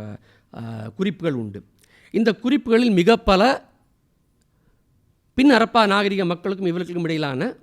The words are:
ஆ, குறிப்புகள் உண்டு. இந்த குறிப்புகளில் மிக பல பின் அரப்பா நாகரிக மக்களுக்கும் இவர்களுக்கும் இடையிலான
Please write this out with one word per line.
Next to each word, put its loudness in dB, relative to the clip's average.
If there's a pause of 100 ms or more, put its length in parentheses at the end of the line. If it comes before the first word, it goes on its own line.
(540)
ஆ, -12
குறிப்புகள் -4
உண்டு. -8 (480)
இந்த 2
குறிப்புகளில் 2
மிக 6
பல 2 (1700)
பின் 4
அரப்பா 2
நாகரிக 0
மக்களுக்கும் -4
இவர்களுக்கும் -4
இடையிலான -4